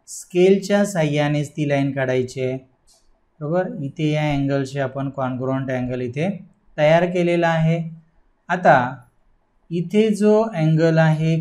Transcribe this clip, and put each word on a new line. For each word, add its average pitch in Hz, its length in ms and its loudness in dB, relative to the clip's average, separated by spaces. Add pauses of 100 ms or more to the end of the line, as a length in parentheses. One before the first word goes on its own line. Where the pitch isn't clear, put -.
स्केलच्या 190 760 2
साहाय्यानेच 147 680 0
ती 151 180 -4
line 139 220 0
काढायची 127 500 -2
आहे, 127 160 -2 (800)
बरोबर? 175 280 -2 (140)
इथे 151 300 -4
या 151 200 0
अँगलशी 139 480 -2
आपण 139 320 -4
congruent 131 600 -4
अँगल 127 300 -4
इथे 143 280 -4 (480)
तयार 160 300 4
केलेला 175 420 0
आहे. 165 280 0 (720)
आता 180 280 4 (920)
इथे 180 400 0
जो 208 320 4
अँगल 160 560 2
आहे 160 420 2